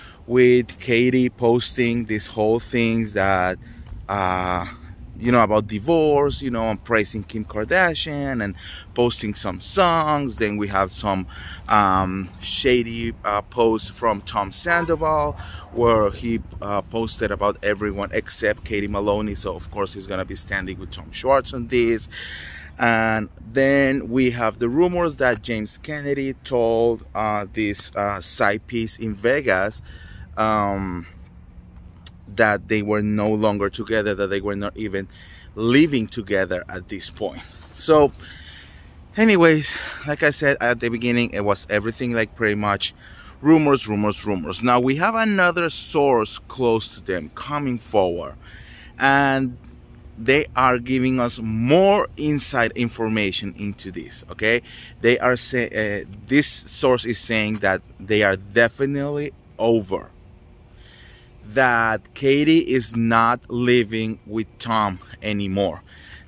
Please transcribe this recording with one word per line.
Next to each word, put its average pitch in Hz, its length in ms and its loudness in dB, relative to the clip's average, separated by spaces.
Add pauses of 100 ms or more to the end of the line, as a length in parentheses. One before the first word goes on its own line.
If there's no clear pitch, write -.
(260)
with 123 540 4
Katie 123 500 2
posting 120 720 0
this 107 220 -4
whole 110 340 0
things 113 540 -2
that, 92 440 0 (500)
uh, 92 580 0 (520)
you 117 120 0
know, 120 120 6
about 107 240 2
divorce, 143 720 2
you 135 100 -6
know, 113 200 -2
and 104 120 -6
praising 110 400 0
Kim 107 220 -8
Kardashian 143 1000 -2
and 101 120 -4 (400)
posting 117 400 0
some 92 260 -8
songs. 151 760 0
Then 104 200 0
we 104 120 -2
have 98 220 0
some, 95 360 -2 (420)
um, 95 600 2 (100)
shady, 117 720 0 (140)
uh, 104 160 0
posts 113 480 2
from 104 320 -2
Tom 101 280 -4
Sandoval 156 840 0 (400)
where 113 380 4
he, 117 300 -4 (220)
uh, 101 180 -2
posted 113 500 -4
about 101 320 -2
everyone 101 520 -2
except - 500 -2
Katie 104 240 -4
Maloney. 104 460 -2
So, 92 200 -6
of 82 160 -12
course, 98 220 -4
he's 98 140 -12
gonna 95 180 -6
be 92 120 -10
standing 95 420 -6
with 92 120 -14
Tom 78 220 -14
Schwartz 131 400 0
on 123 140 -8
this. 117 420 0 (720)
And 113 500 2 (240)
then 135 560 2
we 123 220 2
have 113 280 -2
the 120 120 0
rumors 170 460 2
that 123 260 0
James 107 340 -6
Kennedy 143 560 -4 (120)
told, 117 600 2 (100)
uh, 107 380 -2
this, 104 420 -4
uh, 101 280 -2
side 107 460 -2
piece 113 280 -4
in 110 180 -6
Vegas, 107 680 0 (560)
um, 98 680 0 (1300)
that 104 320 2
they 107 120 2
were 104 220 0
no 104 260 0
longer 104 400 2
together, 104 460 -2
that 98 140 -2
they 98 120 -2
were 101 140 -4
not 101 220 -6
even 98 320 -6 (480)
living 123 500 4
together 95 600 -2
at 90 200 -14
this 95 220 -10
point. - 320 -10 (320)
So 151 380 6 (1040)
anyways, 170 580 6 (320)
like 147 160 -4
I 151 80 4
said 139 300 0
at 120 180 0
the 120 100 -2
beginning, 120 440 0
it 101 120 -4
was 101 240 0
everything, 113 440 -2
like, 113 240 -2
pretty 104 180 2
much 104 400 -2 (480)
rumors, 143 460 6
rumors, 104 360 -2
rumors. 92 380 -4
Now 123 160 4
we 131 180 2
have 202 200 -2
another 180 520 4
source 135 720 2
close 117 560 0
to - 60 -18
them 87 340 -6
coming 139 440 -6
forward, 85 580 0 (600)
and 135 640 2 (580)
they 131 380 2
are 127 240 4
giving 127 400 0
us 120 240 -2
more 147 720 4
inside 139 600 0
information 107 800 -2
into 101 320 -8
this, 87 400 -14
okay? 110 320 -2 (380)
They 120 180 6
are 123 180 2
say-, 107 720 -4
uh, - 20 -20 (200)
this 143 180 4
source - 580 0
is 113 140 -4
saying 110 380 -2
that 95 260 0 (160)
they 104 240 2
are 98 140 4
definitely 139 960 0 (260)
over, 104 520 2 (1300)
that 113 720 2
Katie 147 460 4
is 113 340 -2
not 117 460 4 (100)
living 113 720 0
with 107 220 -6 (120)
Tom 107 420 -2 (200)
anymore, 98 600 -2 (460)